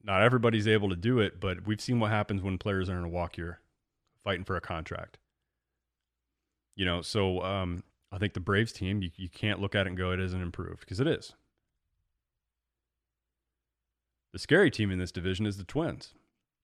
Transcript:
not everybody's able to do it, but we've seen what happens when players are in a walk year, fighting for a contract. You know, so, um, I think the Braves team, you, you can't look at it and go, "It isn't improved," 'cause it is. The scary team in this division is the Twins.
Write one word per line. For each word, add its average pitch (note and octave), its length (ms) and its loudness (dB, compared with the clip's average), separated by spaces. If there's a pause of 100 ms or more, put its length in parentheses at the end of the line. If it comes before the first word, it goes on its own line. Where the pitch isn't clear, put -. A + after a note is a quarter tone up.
not G2+ 200 4
everybody's A2+ 440 4
able G#2+ 220 4
to F#2 60 0
do A2+ 240 2
it, F#2+ 200 0
but F2+ 280 -4
we've G#2+ 120 0
seen B2 200 0
what G#2+ 100 4
happens G#2 320 0
when F#2+ 160 -2
players F#2+ 320 -2
are F#2 80 -2
in F2 60 -4
a E2+ 60 -4
walk E2+ 280 -4
year, E2+ 220 -8 (640)
fighting F#2+ 220 -2
for F#2+ 100 -2
a F2 60 -4
contract. - 580 -8 (1600)
You G2 100 -2
know, F2 180 0
so, F#2 400 0
um, F#2 400 -2 (280)
I G2 60 -8
think G2+ 160 -2
the - 60 -6
Braves G2+ 320 2
team, G2 320 -2
you, E2+ 120 -4
you F#2 140 -10
can't G#2 320 -2
look G2 140 -2
at G2 100 4
it F#2+ 40 -2
and F2+ 80 -6
go, F#2 140 0
"It F#2 80 0
isn't F#2 220 -2
improved," F2 460 -8
'cause F#2 120 -4
it C3+ 60 2
is. - 280 -2 (3000)
The G2 80 -10
scary E3 320 6
team G#2 180 2
in F#2 80 0
this F2+ 140 -4
division F#2 340 -2
is G2+ 120 -2
the G2 60 -10
Twins. - 520 -6 (480)